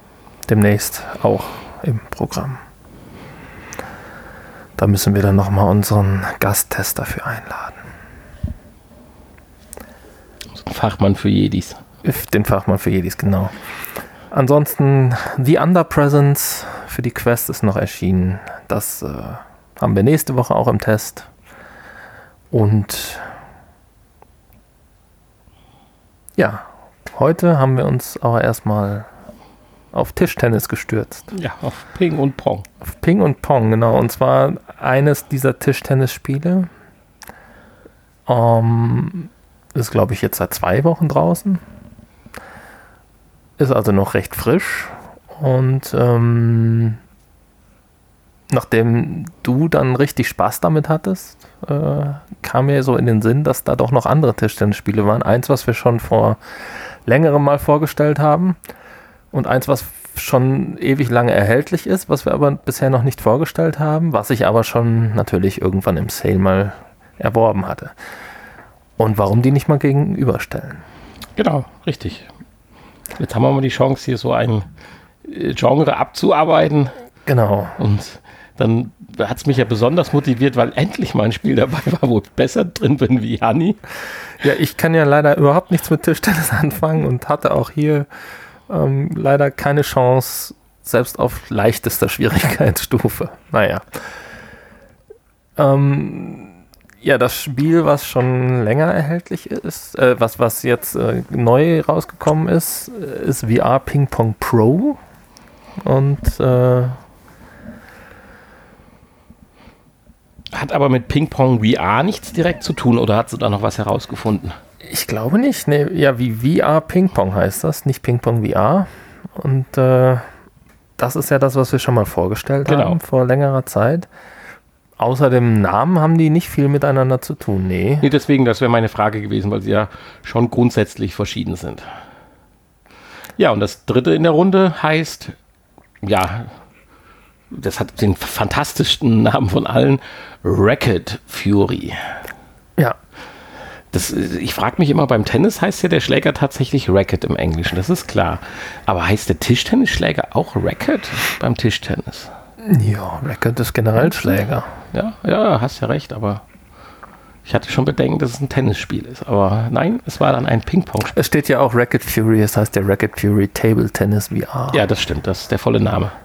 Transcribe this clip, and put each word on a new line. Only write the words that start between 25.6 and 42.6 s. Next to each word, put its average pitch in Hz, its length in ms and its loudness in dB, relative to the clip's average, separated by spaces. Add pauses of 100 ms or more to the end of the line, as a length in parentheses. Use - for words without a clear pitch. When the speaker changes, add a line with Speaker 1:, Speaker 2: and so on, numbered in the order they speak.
Speaker 1:
ja, 104 260 -2 (560)
heute 165 400 2
haben 131 180 2
wir 135 100 0
uns - 340 -4
aber 117 220 2
erstmal 104 600 -2 (880)
auf 60 200 -2
Tischtennis 117 560 0
gestürzt. - 580 -6 (100)
Speaker 2:
Ja, 160 160 -6 (100)
auf - 220 -8 (100)
Ping 165 240 0
und 139 180 0
Pong. 101 260 -4 (180)
Speaker 1:
Auf - 200 -14
Ping 190 200 2
und 156 220 0
Pong, 113 280 2
genau. 113 280 4
Und 117 120 2
zwar 131 440 2 (260)
eines 139 480 2
dieser 131 300 0
Tischtennisspiele. 143 1120 -2 (1600)
Ähm, 117 1000 2 (460)
ist, 120 180 -4
glaub 107 180 2
ich, 101 100 -4
jetzt - 180 -2
seit 92 140 -4
zwei 98 300 0
Wochen 165 240 2
draußen. 170 540 0 (2000)